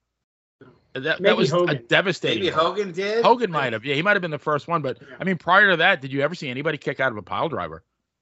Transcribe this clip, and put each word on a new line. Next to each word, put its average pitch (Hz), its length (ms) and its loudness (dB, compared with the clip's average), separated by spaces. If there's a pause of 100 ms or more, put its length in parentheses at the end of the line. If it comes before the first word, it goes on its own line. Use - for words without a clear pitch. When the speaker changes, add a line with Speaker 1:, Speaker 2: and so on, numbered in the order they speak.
(600)
Speaker 1:
That, - 440 -14
that 156 180 -2
Speaker 2:
Maybe 214 160 4
Speaker 1:
was 165 140 2
a 170 40 0
Speaker 2:
Hogan. 165 320 0
Speaker 1:
devastating 165 560 0
Speaker 3:
Maybe 156 100 -2
Speaker 1:
blow. 160 120 2
Speaker 3:
Hogan 190 260 -4
did. 202 320 -2
Speaker 1:
Hogan 226 280 4
might 135 220 -2
have. 110 120 -8
Yeah, 143 100 -2
he 147 60 0
might 208 120 2
have 196 80 0
been 170 100 -4
the 147 60 -4
first 147 300 -4
one. 165 140 -2
But, 131 180 -4
Speaker 2:
Yeah. - 200 -20
Speaker 1:
I - 40 -8
mean, 185 140 0
prior 196 320 4
to 175 80 4
that, 170 240 2
did 131 100 -10
you 135 100 -2
ever 156 140 0
see 147 140 -10
anybody 147 280 -4
kick 143 220 -6
out 131 120 0
of 107 60 -10
a 95 60 -10
pile 120 260 -4
driver? 85 340 -8 (380)